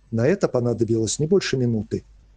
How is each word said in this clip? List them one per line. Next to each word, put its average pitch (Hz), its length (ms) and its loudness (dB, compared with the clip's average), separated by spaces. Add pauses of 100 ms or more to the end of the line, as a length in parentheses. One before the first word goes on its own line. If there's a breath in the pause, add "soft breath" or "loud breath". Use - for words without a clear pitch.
(120)
На 113 160 2
это 190 200 2
понадобилось 113 720 0
не 147 80 0
больше 185 300 0
минуты. 113 460 -2 (340)